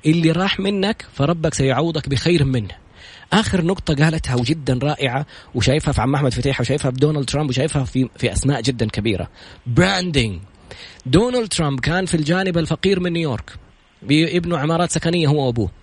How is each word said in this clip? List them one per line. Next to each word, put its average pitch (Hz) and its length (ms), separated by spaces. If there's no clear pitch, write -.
اللي 160 260
راح 190 280
منك 196 540
فربك 156 400
سيعوضك 143 560
بخير 151 340
منه. 123 460
آخر 190 320
نقطة 170 300
قالتها 151 400
وجدًا 127 480
رائعة، 139 420
وشايفها 139 360
في - 100
عم 135 140
أحمد 139 180
فتيحة، 127 280
وشايفها 127 300
في 127 60
دونالد 147 280
ترامب، 143 240
وشايفها 135 340
في، 127 340
في 107 160
أسماء 131 280
جدًا 117 260
كبيرة. 107 420
براندينج. 143 720
دونالد 226 420
ترامب 143 320
كان 180 260
في 170 100
الجانب 175 420
الفقير 180 420
من 180 140
نيويورك، 156 380
بيبنوا 165 560
عمارات 165 340
سكنية 165 360
هو 143 180
وأبوه. 117 260